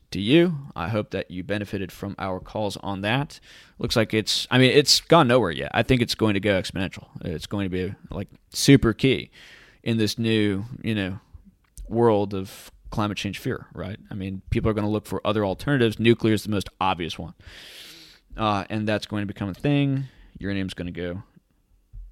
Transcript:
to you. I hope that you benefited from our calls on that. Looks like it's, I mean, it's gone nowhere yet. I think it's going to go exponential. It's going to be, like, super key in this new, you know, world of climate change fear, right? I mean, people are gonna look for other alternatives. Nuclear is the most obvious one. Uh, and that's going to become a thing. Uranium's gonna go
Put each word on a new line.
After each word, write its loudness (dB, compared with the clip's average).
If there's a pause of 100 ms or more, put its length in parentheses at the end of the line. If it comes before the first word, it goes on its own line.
(100)
to -6
you. 4 (180)
I -6
hope -2
that -6
you -10
benefited -6
from -10
our -6
calls -6
on -8
that. -4 (380)
Looks -2
like 0
it's, 0
I 4
mean, 8
it's 6
gone 6
nowhere 4
yet. -6
I 2
think 4
it's -2
going 2
to 0
go 2
exponential. -6 (160)
It's -8
going -6
to -4
be, -4 (160)
like, -8 (220)
super 8
key 0 (520)
in -2
this 0
new, 0 (160)
you -2
know, -4 (680)
world 2
of -10 (200)
climate -2
change -8
fear, -6
right? -10 (120)
I -12
mean, -8
people 0
are 0
gonna -2
look -2
for -6
other 0
alternatives. 0
Nuclear 4
is -2
the -8
most -4 (120)
obvious -2
one. -12 (1040)
Uh, 0
and -4
that's -2
going -4
to -6
become -6
a -6
thing. 0 (340)
Uranium's -4
gonna -8
go -8 (880)